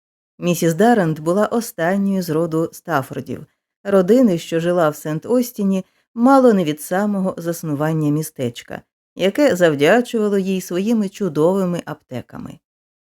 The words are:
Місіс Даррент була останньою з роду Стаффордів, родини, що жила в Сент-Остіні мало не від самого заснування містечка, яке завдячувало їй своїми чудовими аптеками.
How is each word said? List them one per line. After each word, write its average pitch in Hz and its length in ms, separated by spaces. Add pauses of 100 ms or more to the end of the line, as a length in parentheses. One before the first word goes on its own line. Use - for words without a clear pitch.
(400)
Місіс 165 340
Даррент 180 460
була 175 260
останньою 196 760
з 170 80
роду 160 440
Стаффордів, - 720 (380)
родини, 202 540
що 165 220
жила 170 300
в 151 40
Сент-Остіні 190 880 (300)
мало 254 400
не 190 100
від 151 180
самого 190 560
заснування 160 720
містечка, 147 720 (340)
яке 202 400
завдячувало 196 840
їй 190 240
своїми 202 480
чудовими 175 760
аптеками. - 720 (480)